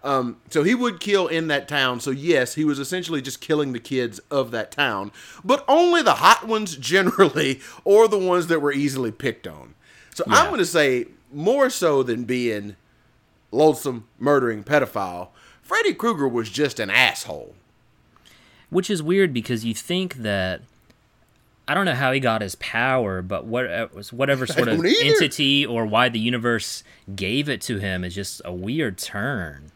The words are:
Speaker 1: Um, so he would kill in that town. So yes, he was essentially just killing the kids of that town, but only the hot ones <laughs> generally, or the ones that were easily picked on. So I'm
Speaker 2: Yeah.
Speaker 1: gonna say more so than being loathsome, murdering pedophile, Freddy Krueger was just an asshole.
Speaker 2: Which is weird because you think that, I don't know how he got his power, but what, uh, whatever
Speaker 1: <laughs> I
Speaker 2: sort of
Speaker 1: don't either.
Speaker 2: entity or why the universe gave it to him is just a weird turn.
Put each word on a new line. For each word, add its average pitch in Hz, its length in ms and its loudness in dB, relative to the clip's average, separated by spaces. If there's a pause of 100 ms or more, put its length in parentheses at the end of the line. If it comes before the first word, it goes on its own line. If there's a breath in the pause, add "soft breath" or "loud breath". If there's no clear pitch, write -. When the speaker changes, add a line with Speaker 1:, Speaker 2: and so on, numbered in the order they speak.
Speaker 1:
Um, 131 340 -2 (120)
so 151 140 2
he 202 120 4
would 240 240 -2
kill 196 280 0
in 165 200 -2
that 143 200 -2
town. 131 320 0
So 139 120 -4
yes, 139 440 2
he 151 80 -2
was 147 160 0
essentially 165 420 -4
just 131 200 -12
killing 147 320 -2
the 117 60 -6
kids 123 400 -4 (120)
of 131 200 -2
that 113 200 -6
town, 104 400 -2 (320 loud breath)
but 254 240 0
only 339 340 6
the 196 140 4
hot 208 320 6
ones 214 280 -4
<laughs> - 20 -16
generally, 151 840 2 (240 loud breath)
or 214 240 8
the 214 100 2
ones 180 300 2
that 165 140 2
were 143 100 0
easily 135 400 -2
picked - 360 -6
on. 71 260 -18 (400 soft breath)
So 175 140 -6
I'm 220 180 6
Speaker 2:
Yeah. - 60 -6
Speaker 1:
gonna 226 140 0
say 139 420 2 (260)
more 220 360 2
so 147 340 2
than 120 200 -2
being 110 520 -4 (760)
loathsome, 139 540 2 (140)
murdering 120 440 2
pedophile, 98 680 -2 (320 soft breath)
Freddy 427 320 0
Krueger 180 340 0
was 117 220 -2
just 127 300 -2
an 104 100 -4
asshole. 101 680 0 (1120 soft breath)
Speaker 2:
Which 185 200 -2
is 180 120 -2
weird 175 320 2
because 117 300 -4
you 113 100 -2
think 180 420 -6
that, 98 460 -4 (1040)
I 139 60 -2
don't 190 120 0
know 160 100 0
how 127 160 0
he 135 80 2
got 113 220 0
his 98 140 -8
power, 117 680 -2
but 92 240 -6
what, 117 200 -4
uh, 104 220 -6 (240)
whatever 131 340 0
Speaker 1:
<laughs> - 40 -8
I - 40 -4
Speaker 2:
sort - 140 2
of 135 100 2
Speaker 1:
don't 165 80 0
either. 392 300 4
Speaker 2:
entity 143 500 2
or 113 200 -2
why 113 240 2
the 117 100 -4
universe 117 640 -2 (320 soft breath)
gave 110 340 -2
it 117 120 -4
to 110 160 -6
him 95 260 -4
is 90 120 -8
just 98 300 -10
a 90 80 -10
weird 104 440 -4
turn. 87 800 -8